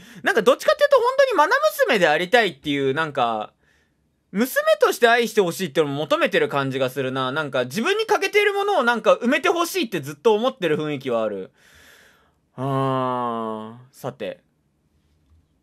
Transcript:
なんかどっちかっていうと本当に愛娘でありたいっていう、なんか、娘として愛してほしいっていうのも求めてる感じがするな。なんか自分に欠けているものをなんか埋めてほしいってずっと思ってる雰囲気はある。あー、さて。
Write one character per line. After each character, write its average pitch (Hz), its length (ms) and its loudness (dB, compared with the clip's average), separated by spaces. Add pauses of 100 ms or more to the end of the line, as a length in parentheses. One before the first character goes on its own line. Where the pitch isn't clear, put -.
(220)
な 277 80 0
ん 381 60 0
か - 60 2
ど - 120 6
っ - 40 -4
ち - 60 -14
か 605 80 4
っ 587 40 2
て 587 80 2
い - 20 2
う 571 40 2
と 571 60 6
本 466 100 4 (120)
当 554 60 6 (100)
に 294 80 4
愛 311 60 4 (400)
娘 240 100 2
で 175 80 4
あ 151 100 4
り 175 140 -2
た 240 140 4
い 185 60 -2
っ - 100 -18
て 151 100 -8
い 143 80 0 (100)
う、 131 60 0
な 160 120 -2
ん 147 60 -10
か、 117 400 -2 (800)
娘 254 280 0 (200)
と 427 120 4
し - 60 -6
て 233 80 4
愛 233 220 4
し 220 60 -10
て 214 60 2
ほ 175 120 2
し 190 140 -6
い - 20 -6
っ 135 40 -10
て 170 80 0
い 156 40 4
う - 20 0
の 143 60 -4
も 139 80 -4
求 285 180 0
め 320 100 2
て 180 120 2
る 147 80 0
感 139 220 -2
じ 131 80 -6
が 127 120 0
す 135 120 -6
る 127 100 -2
な。 131 180 -2
な 151 120 -4
ん 143 80 -6
か 127 140 0
自 131 160 -6
分 370 160 0
に 440 100 -2
欠 415 160 0
け 381 80 -2
て 415 120 2
い - 20 2
る 415 100 0
も 403 100 -2
の 403 140 0
を 269 40 2
な 240 140 2
ん 214 40 -6
か 185 140 4
埋 226 140 -2
め 294 120 2
て 349 80 0
ほ 339 180 0
し 359 160 -4
い - 40 -2
っ - 20 -14
て 175 120 -6
ず 139 140 -12
っ - 20 -18
と 220 180 2
思 226 140 0
っ 262 80 -6
て 180 120 -4
る 151 80 2
雰 151 180 -4
囲 139 40 -8
気 127 120 -8
は 113 120 0
あ 110 60 -2
る。 95 240 -10 (1040)
あ 123 1200 -4 (140)
ー、 - 40 -20
さ 127 160 -10
て。 - 300 -12 (1200)